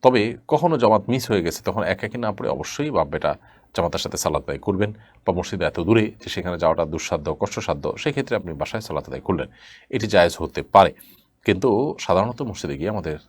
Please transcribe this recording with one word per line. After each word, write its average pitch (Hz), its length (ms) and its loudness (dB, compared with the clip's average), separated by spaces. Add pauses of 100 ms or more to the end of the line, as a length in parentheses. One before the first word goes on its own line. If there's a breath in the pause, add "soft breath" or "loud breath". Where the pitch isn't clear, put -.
তবে 120 340 4 (100)
কখনো 156 300 2
জামাত 110 320 4
মিস 127 220 0
হয়ে 98 120 2
গেছে, 82 220 -4
তখন 101 180 -2
একা 95 240 -2
একা 120 100 -10
না 117 140 -4
পড়ে - 180 -6
অবশ্যই 143 420 -4
বাপ 82 160 0
বেটা 76 280 -2 (400 soft breath)
জামাতের 82 240 0
সাথে 87 180 -6
সালাত 76 260 -2
আদায় 71 140 -6
করবেন, 104 360 -2 (320 soft breath)
বা 98 80 2
মসজিদে 87 320 -4
এত - 140 -2
দূরে 107 280 4
যে - 220 -12
সেখানে 87 300 -6
যাওয়াটা 82 260 2
দুঃসাধ্য, 78 540 -4
কষ্টসাধ্য, - 580 -4
সেক্ষেত্রে 139 380 -4
আপনি 87 180 -6
বাসায় 76 280 -6
সালাত 76 260 -6
আদায় 65 140 -10
করলেন, 92 260 -2 (420 loud breath)
এটি 110 180 -4
জায়েজ 87 300 6
হতে 73 240 -6
পারে। 90 320 8 (520 soft breath)
কিন্তু 110 540 2
সাধারণত 104 420 0
মসজিদে 92 360 -8
গিয়ে 82 120 -4
আমাদের 82 280 -6 (120)